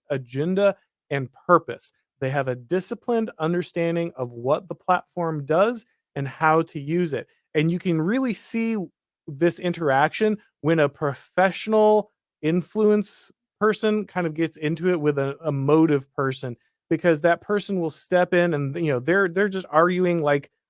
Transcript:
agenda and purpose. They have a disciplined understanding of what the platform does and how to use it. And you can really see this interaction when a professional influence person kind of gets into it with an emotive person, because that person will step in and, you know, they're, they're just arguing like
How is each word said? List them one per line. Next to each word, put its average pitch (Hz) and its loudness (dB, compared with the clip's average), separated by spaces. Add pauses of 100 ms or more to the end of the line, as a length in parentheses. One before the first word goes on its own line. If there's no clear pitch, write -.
(100)
agenda 151 -2 (340)
and 139 -4
purpose. - 0 (280)
They 131 -2
have 139 -2
a 127 -2
disciplined 202 -4
understanding 170 -2
of 127 -6
what 135 -2
the 165 -10
platform 165 -4
does 202 0 (300)
and 139 -4
how 160 2
to 160 -14
use 156 -2
it. 113 -6 (280)
And 160 2
you 175 0
can 165 -2
really 233 -2
see 226 -4 (500)
this 165 0
interaction 170 0 (220)
when 160 2
a 147 4
professional 208 0 (320)
influence 208 0 (260)
person 214 0
kind 175 -4
of 156 -6
gets 160 -2
into 160 -2
it 170 0
with 147 0
an 139 -2 (100)
emotive 143 2
person, 131 -4 (340)
because 165 2
that 170 4
person 202 -4
will 160 -2
step 180 0
in 175 4
and, 143 -4
you 160 0
know, 123 0
they're, 180 2
they're 196 0
just 190 -6
arguing 175 4
like 143 0 (200)